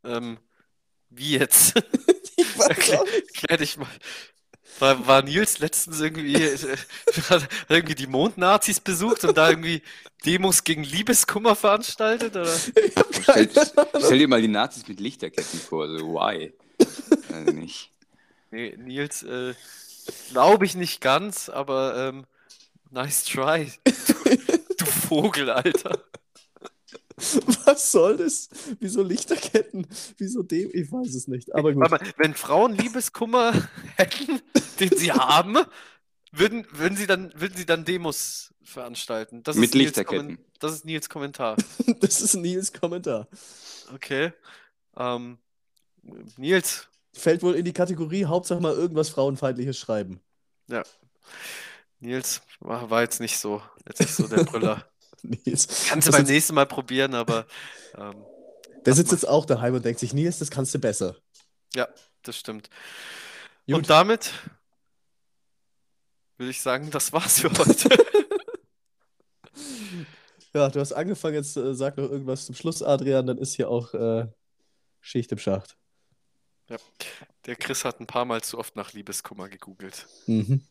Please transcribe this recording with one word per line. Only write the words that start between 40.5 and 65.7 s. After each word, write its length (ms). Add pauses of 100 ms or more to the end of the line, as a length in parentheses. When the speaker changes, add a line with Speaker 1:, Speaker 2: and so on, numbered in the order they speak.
Speaker 1:
das 120
ist 140
Nils 240
Kommentar. 480 (200)
Speaker 2:
<laughs> 220
Das 220
ist 140
Nils 360
Kommentar. 560 (680)
Speaker 1:
Okay. 380 (640)
Ähm, 440 (960)
Nils. 500 (240)
Speaker 2:
Fällt 320
wohl 120
in 100
die 80
Kategorie, 540
Hauptsache 340
mal 140
irgendwas 340
Frauenfeindliches 680
schreiben. 440 (460)
Speaker 1:
Ja. 160 (1160)
Nils 420 (200)
war, 280
war 120
jetzt 180
nicht 200
so, 220 (240)
jetzt 140
nicht 160
so 100
der 200
Brüller. 440
Speaker 2:
<laughs> 60 (260)
Nils. 460 (220)
Speaker 1:
Kannst 180
du 40
Speaker 2:
Das 80
Speaker 1:
beim 40
Speaker 2:
ist 80
Speaker 1:
nächsten 240
Mal 100
probieren, 480
aber, 320 (520)
ähm, 180
Speaker 2:
Der 680
Speaker 1:
lass 100
Speaker 2:
sitzt 160
Speaker 1:
mal. 60
Speaker 2:
jetzt 100
auch 180
daheim 280
und 100
denkt 160
sich, 140
"Nils, 260
das 100
kannst 240
du 60
besser." 380 (580)
Speaker 1:
Ja, 140 (340)
das 140
stimmt. 320 (960)
Speaker 2:
Gut. 80
Speaker 1:
Und 140
damit 420 (2000)